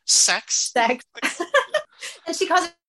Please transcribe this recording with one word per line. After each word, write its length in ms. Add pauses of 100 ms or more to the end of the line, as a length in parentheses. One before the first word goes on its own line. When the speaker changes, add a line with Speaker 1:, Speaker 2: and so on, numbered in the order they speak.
Speaker 1:
Sex?" 640
Speaker 2:
Sex. 320 (180)
<laughs> 180 (840)
And 100
she 100
calls 220 (200)